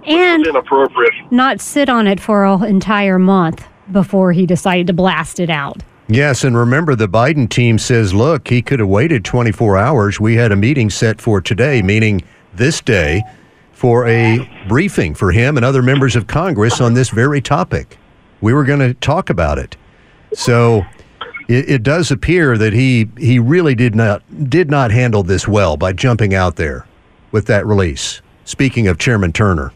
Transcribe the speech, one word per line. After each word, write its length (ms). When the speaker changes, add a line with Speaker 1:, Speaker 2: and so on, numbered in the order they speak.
Speaker 1:
And 340
Speaker 2:
Which 80
was 80
inappropriate. 560
Speaker 1:
not 280
sit 280
on 180
it 140
for 260
an 180
entire 540
month 480
before 400
he 140
decided 400
to 60
blast 480
it 100
out. 320
Speaker 3:
Yes, 360
and 120
remember, 380
the 140
Biden 400
team 300
says, 360
"Look, 340
he 140
could 180
have 80
waited 360
twenty-four 540
hours. 420
We 160
had 160
a 40
meeting 340
set 320
for 180
today," 400
meaning 420
this 280
day, 400
for 340
a 320
briefing 460
for 180
him 240
and 80
other 180
members 340
of 100
Congress 560
on 100
this 160
very 320
topic. 560
We 100
were 120
gonna 300
talk 360
about 280
it. 180
So 500
it, 220
it 120
does 280
appear 480
that 160
he, 340
he 200
really 360
did 200
not, 280
did 200
not 200
handle 320
this 260
well 280
by 180
jumping 400
out 220
there 300
with 140
that 200
release. 540
Speaking 440
of 100
Chairman 340
Turner. 420